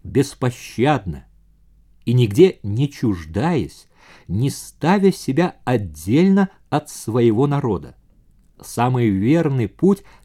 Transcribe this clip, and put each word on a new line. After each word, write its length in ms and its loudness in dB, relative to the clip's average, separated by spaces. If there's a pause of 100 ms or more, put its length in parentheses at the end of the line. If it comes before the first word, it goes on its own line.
беспощадно, 1200 -4 (800)
и 100 0
нигде 480 4
не 280 -4
чуждаясь, 960 -4 (400)
не 240 -2
ставя 640 0
себя 520 -4
отдельно 840 2 (220)
от 180 -4
своего 580 0
народа. 480 -4 (680)
Самый 480 0
верный 600 0
путь 340 0 (220)